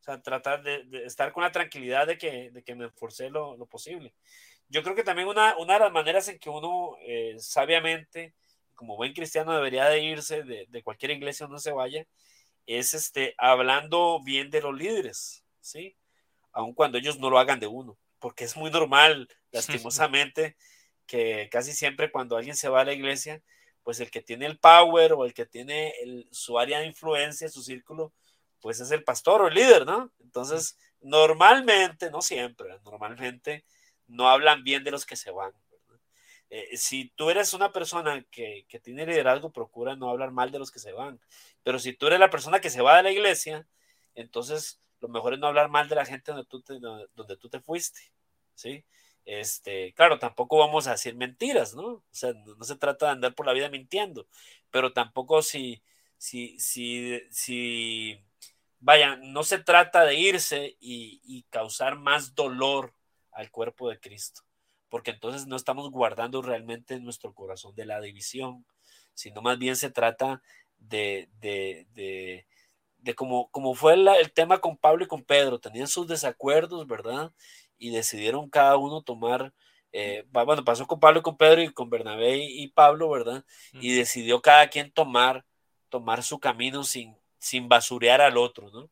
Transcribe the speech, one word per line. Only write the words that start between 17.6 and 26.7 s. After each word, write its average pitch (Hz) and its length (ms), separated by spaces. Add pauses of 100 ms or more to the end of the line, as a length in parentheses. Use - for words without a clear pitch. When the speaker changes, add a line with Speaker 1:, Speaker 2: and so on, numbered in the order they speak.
Speaker 1:
de 107 60
uno, 113 320 (200)
porque - 260
es 120 120
muy 156 140
normal, 147 580 (240)
Speaker 2:
<laughs> - 0
Speaker 1:
lastimosamente, 139 1040 (500)
que 113 440
casi 127 220
siempre 147 380
cuando 123 260
alguien 123 200
se 143 120
va 131 120
a 135 40
la 139 80
iglesia, 139 500 (400)
pues 117 180
el 120 100
que 117 120
tiene 123 240
el 156 120
power 165 560
o 135 100
el 120 100
que 120 120
tiene 147 440 (120)
el, 123 300
su - 260
área 139 220